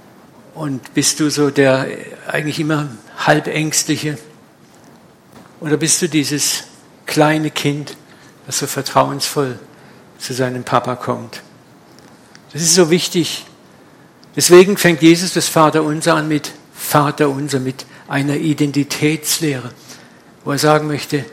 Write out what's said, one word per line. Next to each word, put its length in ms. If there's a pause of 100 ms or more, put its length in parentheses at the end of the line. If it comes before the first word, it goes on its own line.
(540)
Und 400
bist 240
du 120
so 200
der 380 (400)
eigentlich 320
immer 300 (260)
halb 320
ängstliche? 680 (1400)
Oder 200
bist 220
du 80
dieses 540 (420)
kleine 460
Kind, 460 (500)
das 140
so 80
vertrauensvoll 880 (640)
zu 120
seinem 300
Papa 320
kommt? 480 (1120)
Das 100
ist 140
so 140
wichtig. 560 (920)
Deswegen 400
fängt 260
Jesus 300
das 160
Vaterunser 680
an 140
mit 240 (200)
Vaterunser, 840
mit 260 (240)
einer 280
Identitätslehre, 1300 (720)
wo 80
er 60
sagen 300
möchte, 440